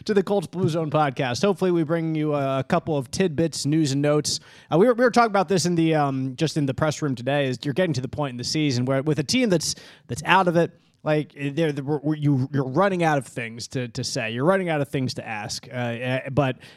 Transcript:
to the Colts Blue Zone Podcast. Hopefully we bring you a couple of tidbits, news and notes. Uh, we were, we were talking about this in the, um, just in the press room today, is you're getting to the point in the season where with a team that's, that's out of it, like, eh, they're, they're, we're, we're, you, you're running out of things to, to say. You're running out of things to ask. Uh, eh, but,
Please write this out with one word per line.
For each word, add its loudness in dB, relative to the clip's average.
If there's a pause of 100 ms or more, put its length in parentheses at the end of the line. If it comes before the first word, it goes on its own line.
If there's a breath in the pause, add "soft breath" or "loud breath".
to 0
the 4
Colts 0
Blue -2
Zone -2
Podcast. 0
Hopefully 2
we 2
bring -2
you 0
a 0
couple 0
of -4
tidbits, -2
news 2
and 0
notes. 0 (340 loud breath)
Uh, 4
we 8
were, 6
we 2
were 6
talking 4
about 2
this 2
in 0
the, 2
um, -2
just -2
in 0
the -2
press -2
room -2
today, 0
is -4
you're -4
getting 0
to -2
the -6
point -6
in -12
the -8
season 0
where 0
with 0
a 0
team 2
that's, 0 (320 loud breath)
that's -8
out 6
of 2
it, 4 (340 soft breath)
like, 0
eh, -4
they're, 0
they're, -6
we're, -2
we're, -2
you, 2
you're -2
running 2
out 2
of -6
things -10
to, -6
to -6
say. -4
You're -2
running 2
out 0
of 0
things -4
to -12
ask. -10
Uh, -16
eh, -4
but, 0 (180 loud breath)